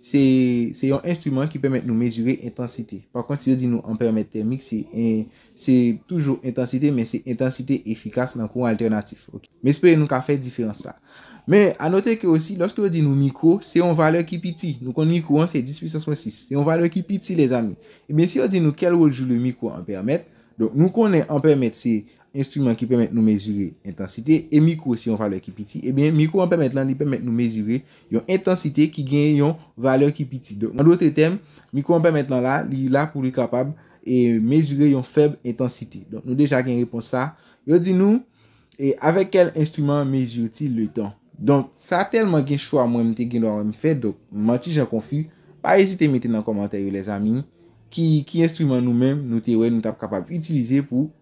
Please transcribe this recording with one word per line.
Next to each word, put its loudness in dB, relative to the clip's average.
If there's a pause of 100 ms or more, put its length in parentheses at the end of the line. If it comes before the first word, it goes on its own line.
se 2
se -2
yon -2
enstriman -2
ki -12
pèmèt -2
nou -2
mezire -2 (100)
entansite. -10 (140)
Pakons -6
si 0
yo 4
di -2
nou -2
anpèmèt -2
tèmik, -4
se -6
en, -2 (340)
se 2 (360)
toujou -2
entansite, -2
men -2
se -8
entansite -4 (100)
efikas -6
nan -6
kou -4
altènatif. -2
Oke, -18 (120)
m 2
espere 4
nou 0
ka -2
fè 0
diferans -6
sa. -16 (540)
Men, 6
a -2
note 2
ke, 0
osi, 0
lòske -2
yo 0
di 0
nou 2
mikwo 4
se 2
yon 2
valè 4
ki -8
piti, -6
nou -6
konn 2
mikwo 2
an 2
se -2
dispisans -8
pran -4
sis -10
se -4
yon 0
valè 0
ki -2
piti. -4
lèzami 0 (360)
ebyen, 2
si 0
yo 0
di 2
nou 2
kèl 2
wol 6
jou, -6
le 2
mikwo -4
an -12
pèmèt, -4 (340)
donk 0
nou 4
konnen 4
an -2
pèmèt 2
se 0 (440)
enstriman 0
ki -4
pèmèt 2
nou 2
mezire 0 (160)
entansite, -2 (100)
e 6
mikwo 0
se -4
yon 0
valè -2
ki -16
piti. -12
Ebyen, 2
mikwo 2
an 0
pèmèt 0
lan, 0
li -2
pèmèt -2
nou -2
mezire -2 (320)
yon -2
entansite 0
ki -6
genyen 2
yon 2 (260)
valè 4
ki -6
piti. -12
Donk, -4
nan 4
dotre 6
tèm, 2 (360)
mikwo 2
an 2
pèmèt 2
lan 0
la, 0 (100)
li -2
la 2
pou -6
li -2
kapab -2 (720)
mezire 2
yon -2
fèb 2
entansite. -6
Donk, -12
nou -2
deja 2
gen -2
repons, -6
sa -4 (360)
yo 4
di 0
nou 4 (840)
avèk 2
kèl 4
enstriman 0
an -2
mezire -2
til -4
letan. -4 (240)
Donk, 2
sa -2
tèlman 2
gen -2
chwa, 0
mwen 0
m -2
te -4
gendwa -2
wè -4
m -4
fè, 0
donk -4 (100)
manti, -2
jan 0
konfi -4 (380)
pa 4
ezite 4
mete 0
nan 0
kòmantè -4
yo. -4
lèzami -2 (540)
ki, 2
ki 0
enstriman 0
nou 2
menm, 0
nou -2
te 0
wè, 2
nou -2
t -2
ap -12
kapab -6
itilize -2
pou -2 (140)